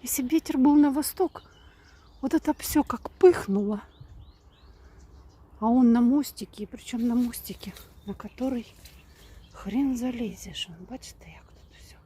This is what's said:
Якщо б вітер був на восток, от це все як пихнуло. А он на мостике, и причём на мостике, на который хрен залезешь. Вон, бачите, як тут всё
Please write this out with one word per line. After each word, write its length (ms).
Якщо 200
б 40
вітер 320
був 200
на 120
восток, 520
от 240
це 140
все 200
як 300
пихнуло. 720
А 60
он 260
на 80
мостике, 640
и 40
причём 320
на 160
мостике, 580
на 80
который 520
хрен 440
залезешь. 720
Вон, 220
бачите, 380
як 240
тут 280
всё 260